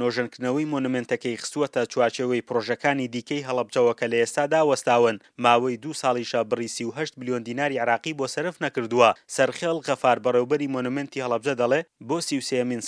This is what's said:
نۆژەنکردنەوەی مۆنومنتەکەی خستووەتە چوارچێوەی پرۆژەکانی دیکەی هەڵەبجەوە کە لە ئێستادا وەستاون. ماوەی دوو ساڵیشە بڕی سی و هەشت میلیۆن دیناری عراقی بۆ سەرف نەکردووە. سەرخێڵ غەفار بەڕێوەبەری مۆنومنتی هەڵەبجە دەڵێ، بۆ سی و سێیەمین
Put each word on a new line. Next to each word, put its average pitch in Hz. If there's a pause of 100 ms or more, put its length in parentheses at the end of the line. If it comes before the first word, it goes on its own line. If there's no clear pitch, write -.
نۆژەنکردنەوەی 127
مۆنومنتەکەی 127
خستووەتە 139
چوارچێوەی 123
پرۆژەکانی 123
دیکەی 135
هەڵەبجەوە 123
کە 123
لە 117
ئێستادا 147
وەستاون. 120 (220)
ماوەی 120
دوو 143
ساڵیشە 123
بڕی 117
سی -
و 110
هەشت 147
میلیۆن 123
دیناری 131
عراقی 120
بۆ 139
سەرف 160
نەکردووە. 120 (240)
سەرخێڵ 147
غەفار 127
بەڕێوەبەری 127
مۆنومنتی 131
هەڵەبجە 120
دەڵێ، 127 (280)
بۆ 160
سی 143
و -
سێیەمین 123